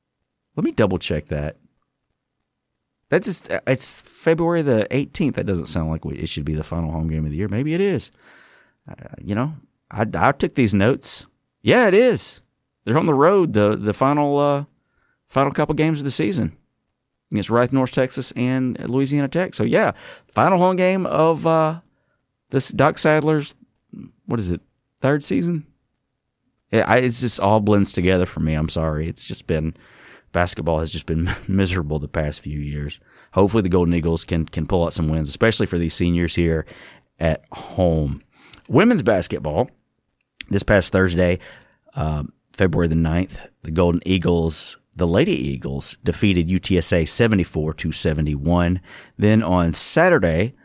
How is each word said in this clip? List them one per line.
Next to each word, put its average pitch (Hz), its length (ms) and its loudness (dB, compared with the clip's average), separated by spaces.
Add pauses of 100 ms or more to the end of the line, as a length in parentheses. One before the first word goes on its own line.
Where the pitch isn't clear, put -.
(540)
Let 165 80 -6
me 330 80 -2
double 92 260 0
check 78 300 -6
that. 76 300 -8 (1500)
That 185 140 2
just, - 260 -6 (180)
it's - 340 -2
February 165 600 0
the 120 300 2
eighteenth. 139 440 -2
That 87 100 -4
doesn't 90 220 -2
sound 80 220 -2
like 80 160 -6
we, 71 100 -8
it 78 120 -8
should 76 180 -8
be 78 100 -4
the 76 80 -4
final 85 280 -6
home 80 160 -4
game 78 180 -2
of 73 60 -4
the 73 60 -6
year. 104 100 -4
Maybe 139 260 -4
it 175 80 0
is. 180 300 -2 (800)
Uh, - 60 -18 (260)
you 101 140 -6
know, 139 180 -4 (380)
I, 107 220 -2
I 113 180 2
took - 240 -4
these 113 180 2
notes. 107 520 0 (360)
Yeah, 214 260 4
it 180 60 2
is. 214 460 2 (460)
They're 117 120 0
on 175 80 0
the 160 80 2
road, 165 380 4
the, 104 240 4
the 101 180 -2
final, 143 440 0
uh, 143 260 0 (640)
final 139 240 0
couple 151 240 0
games 156 240 0
of 139 60 -6
the 139 60 -2
season 151 440 -2 (800)
against 104 160 -4
Rice, 123 240 2
North 131 180 0
Texas, 131 460 -2
and 127 500 -2
Louisiana 139 400 0
Tech. 165 260 -4
So, 107 120 -2
yeah, 156 260 2 (340)
final 170 320 2
home 185 200 4
game 185 280 2
of, 160 400 2
uh, 160 360 0 (680)
this 139 200 0
Doc 139 280 2
Sadler's, 151 580 2 (680)
what 117 140 -4
is 90 140 -2
it, - 80 -6 (400)
third 143 240 0
season? 170 420 -2 (1040)
Yeah, 110 160 2
I, 120 120 4
it's 127 200 2
just 120 220 0
all 104 180 4
blends 104 320 2
together 90 340 2
for - 140 -8
me. 78 140 0
I'm 78 160 -2
sorry. 80 400 -2
It's - 160 -8
just - 200 -12
been, 80 300 -2 (560)
basketball 82 480 0
has 80 120 -4
just 80 160 -10
been 82 220 -2 (100)
<laughs> - 100 -20
miserable 87 500 0
the 71 80 -8
past 76 320 -6
few 73 200 -10
years. 73 420 -8 (320)
Hopefully 101 300 2
the 92 60 0
Golden 87 240 2
Eagles 82 300 0
can, 82 220 -2
can 80 200 -6
pull 85 200 0
out 80 80 -4
some 78 160 -2
wins, 78 180 -2
especially 110 380 0
for 87 120 -4
these 85 160 -2
seniors 87 420 0
here 80 300 0 (540)
at 82 320 -2
home. 80 720 -2 (460)
Women's 196 340 4
basketball, 95 640 -2 (800)
this 98 140 2
past 98 280 2
Thursday, 90 460 2 (580)
uh, 78 280 -4 (300)
February 85 340 2
the 80 80 0
ninth, 82 560 -2 (100)
the 80 100 -12
Golden 87 320 2
Eagles, 85 760 0 (160)
the 90 120 -2
Lady 143 260 2
Eagles, 69 680 -6
defeated 87 460 0
U 92 100 0
T 90 180 0
S - 140 2
A 82 140 2
seventy-four 82 680 0
to 78 160 -6
seventy-one. 80 880 0 (360)
Then 107 260 4
on 85 300 2
Saturday, 117 920 2